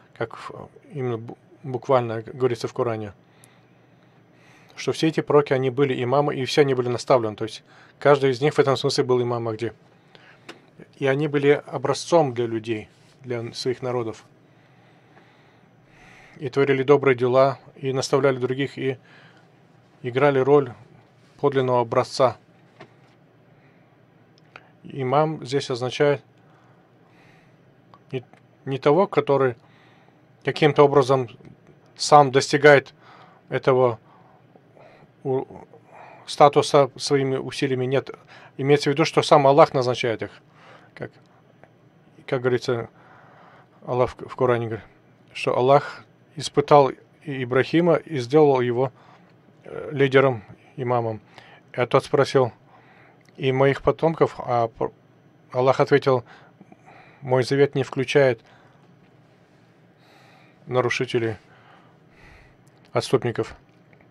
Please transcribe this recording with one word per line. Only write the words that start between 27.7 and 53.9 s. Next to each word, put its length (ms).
не, 100
не 140
того, 300
который 500
каким-то 380
образом 440
сам 340
достигает 600
этого 500
у-, 200
статуса 720
своими 400
усилиями. 480
Нет. 260
Имеется 340
в 40
виду, 100
что 180
сам 240
Аллах 280
назначает 500
их. 80
Как, 160
как 140
говорится, 500
Аллах 300
в, 140
в 80
Коране 300
говорит, 180
что 240
Аллах 480
испытал 520
И-, 540
Ибрахима 520
и 220
сделал 440
его, 320
э, 260
лидером, 500
имамом. 420
А 120
тот 200
спросил: 480
«И 160
моих 300
потомков?» 560